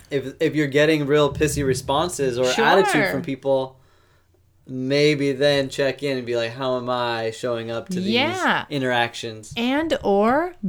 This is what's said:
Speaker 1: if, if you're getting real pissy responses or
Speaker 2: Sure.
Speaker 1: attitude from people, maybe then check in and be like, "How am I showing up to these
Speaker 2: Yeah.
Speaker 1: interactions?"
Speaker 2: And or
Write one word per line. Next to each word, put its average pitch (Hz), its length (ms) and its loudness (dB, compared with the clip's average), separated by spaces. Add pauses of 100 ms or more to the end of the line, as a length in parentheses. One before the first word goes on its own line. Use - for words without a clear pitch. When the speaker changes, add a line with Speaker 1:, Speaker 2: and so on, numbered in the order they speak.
(100)
Speaker 1:
if, 135 300 -4
if 151 160 2
you're 151 100 2
getting 147 400 4
real 147 260 4
pissy 147 320 0
responses 135 760 0
or 127 60 2
Speaker 2:
Sure. 127 180 2
Speaker 1:
attitude 190 480 4
from 135 100 -4
people, 135 560 -2 (880)
maybe 139 640 2
then 139 380 2
check 135 340 -2
in 139 160 -2
and 123 80 -8
be 120 80 -2
like, 117 200 -2
"How 131 220 -2
am 123 140 -4
I 117 400 -2
showing 113 400 -4
up 117 200 -6
to 180 100 -4
these 190 80 -4
Speaker 2:
Yeah. 269 600 0
Speaker 1:
interactions?" 120 880 -4
Speaker 2:
And 277 460 -2
or 233 520 0 (140)